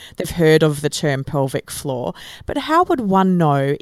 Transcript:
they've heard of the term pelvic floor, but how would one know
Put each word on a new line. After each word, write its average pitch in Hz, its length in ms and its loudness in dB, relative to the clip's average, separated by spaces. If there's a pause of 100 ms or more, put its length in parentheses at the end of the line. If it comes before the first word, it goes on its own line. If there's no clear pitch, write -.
(180)
they've 175 120 -6
heard 156 340 4
of 147 180 2
the 147 80 -2
term 139 340 -4
pelvic 139 460 -4
floor, 131 440 -6 (320)
but - 120 -6
how 311 260 0
would 349 180 -2
one 190 360 2
know 143 440 2